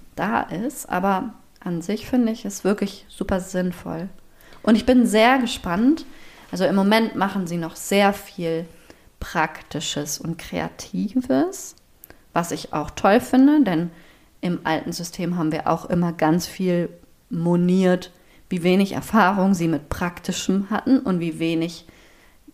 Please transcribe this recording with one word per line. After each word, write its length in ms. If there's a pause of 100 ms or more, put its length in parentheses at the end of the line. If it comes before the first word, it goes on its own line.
(180)
da 240
ist. 480
Aber 440 (280)
an 200
sich 260
finde 260
ich 120
es 200
wirklich 440
super 300
sinnvoll. 720 (520)
Und 140
ich 100
bin 220
sehr 320
gespannt. 640 (460)
Also 140
im 100
Moment 400
machen 320
sie 100
noch 200
sehr 340
viel 540 (560)
Praktisches 960
und 180
Kreatives, 1400 (580)
was 180
ich 220
auch 180
toll 300
finde, 420
denn 260 (520)
im 240
alten 260
System 460
haben 140
wir 160
auch 180
immer 280
ganz 320
viel 440 (420)
moniert, 800 (380)
wie 120
wenig 300
Erfahrung 640
sie 120
mit 220
Praktischem 800
hatten 300
und 200
wie 200
wenig 480 (680)